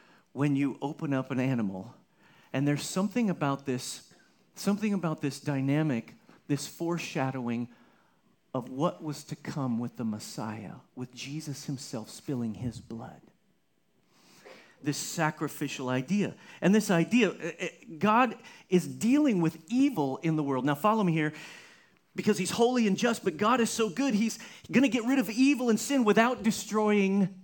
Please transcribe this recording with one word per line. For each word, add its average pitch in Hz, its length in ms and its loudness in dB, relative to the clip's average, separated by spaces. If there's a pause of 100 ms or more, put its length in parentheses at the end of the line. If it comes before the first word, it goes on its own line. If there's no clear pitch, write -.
(340)
when 143 220 2
you 139 260 0
open 147 320 -4
up 131 160 -2
an 127 100 -2
animal. 110 540 -2 (580)
And 135 160 0
there's 147 160 0
something 208 460 0
about 139 340 -2
this, - 380 -6 (520)
something 202 380 -2
about 170 300 -4
this 135 180 -4
dynamic, 139 760 -2 (320)
this 143 180 -2
foreshadowing 131 1000 -4 (840)
of 127 160 -4
what 143 340 -4
was 151 220 -8
to - 120 -12
come 127 420 -4
with 120 180 -8
the 123 80 -6
Messiah, 107 720 -8 (200)
with 123 200 -12
Jesus 139 500 -10
himself 127 460 -8
spilling 120 420 -6
his 117 260 -8
blood. - 440 -14 (1600)
This 143 120 -2
sacrificial 151 920 -4
idea. 131 460 0 (260)
And 185 140 6
this 214 160 4
idea, 175 500 4
eh, 160 200 -6
eh, 185 80 -4 (320)
God 220 340 4 (340)
is 180 160 4
dealing 214 560 4
with 160 160 2 (120)
evil 214 560 2
in 160 100 2
the 156 80 2
world. 135 220 0
Now 143 100 2
follow 208 300 2
me 175 80 4
here, 151 200 0 (840)
because 190 200 2
he's 180 140 -2
holy 240 380 4
and 190 80 2
just, 233 260 0
but 170 140 -2
God 220 240 2
is 226 100 2
so 220 180 0
good, 247 240 -2
he's 220 280 0 (320)
gonna 247 160 6
get 220 160 0
rid 262 160 2
of - 100 0
evil 254 400 4
and 214 80 4
sin 269 240 0
without 226 400 4
destroying 202 920 2 (120)